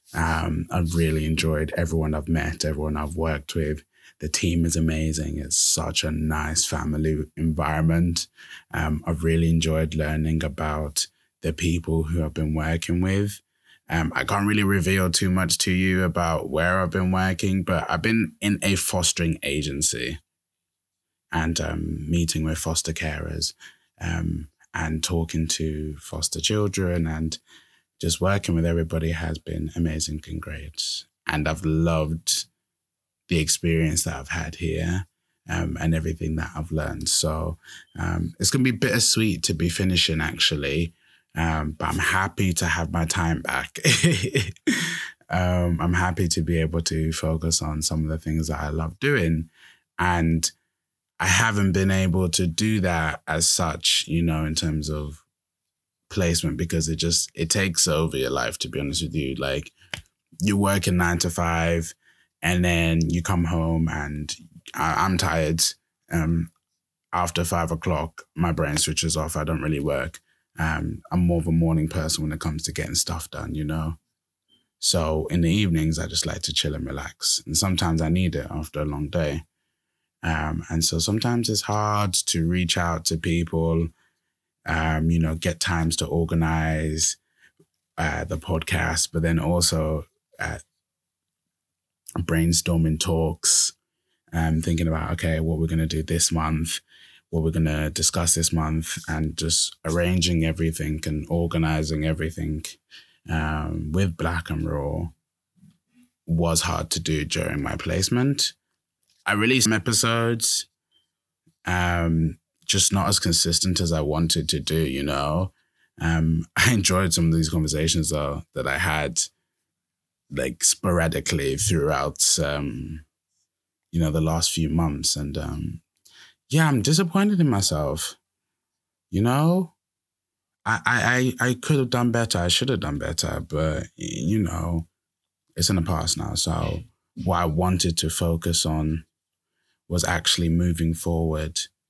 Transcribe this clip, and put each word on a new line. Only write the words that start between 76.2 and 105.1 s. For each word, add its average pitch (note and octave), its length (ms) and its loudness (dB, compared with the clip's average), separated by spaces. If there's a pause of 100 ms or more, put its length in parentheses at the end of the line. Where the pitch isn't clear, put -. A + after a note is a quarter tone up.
like D#2 160 -4
to D#2 100 -4
chill D2 220 -2
and - 100 -6
relax. - 640 -4
And D#2 100 -2
sometimes F2 460 2
I D#2 60 2
need F2 260 2
it C#2+ 160 -4
after D#2 300 -6
a D2+ 40 -2
long D2 240 -4
day. D#2 320 -2 (800)
Um, D#2+ 460 -2
and E2 140 0
so - 140 0
sometimes A2+ 500 0
it's G#2+ 140 0
hard G#2 520 0
to - 340 0
reach F2 280 0
out E2+ 300 -2
to D#2+ 120 0
people, E2 720 0 (760)
um, D#2+ 460 2
you E2+ 80 4
know, D#2+ 160 2
get E2+ 240 -4
times E2 380 0
to - 100 -2
organize, D#2+ 1080 0 (840)
uh, - 240 -2
the F2+ 140 -4
podcast, E2 760 -2
but E2 80 0
then E2 160 4
also, D#2+ 680 2 (340)
uh, - 180 -6 (1600)
brainstorming E2 840 2
talks, - 720 0 (600)
um, D#2+ 260 2
thinking E2 280 0
about, D#2+ 240 -2
okay, D#2+ 280 0
what D#2+ 200 0
we're E2 80 0
gonna D#2+ 180 0
do D#2 160 -2
this D#2+ 300 0
month, D#2+ 480 -2 (500)
what D#2+ 140 0
we're D#2+ 80 2
gonna D#2 400 0
discuss - 420 0
this E2+ 180 0
month, D#2+ 460 -2 (100)
and D#2 300 -2
just - 380 -2 (100)
arranging F2 580 2
everything D#2 640 -2
and D2+ 240 -4
organizing D#2+ 760 0
everything, D#2 600 -4 (640)
um, D#2 640 -2
with F2+ 260 0
Black E2 320 -4
and D#2+ 180 -2
Raw D2+ 420 -4 (1160)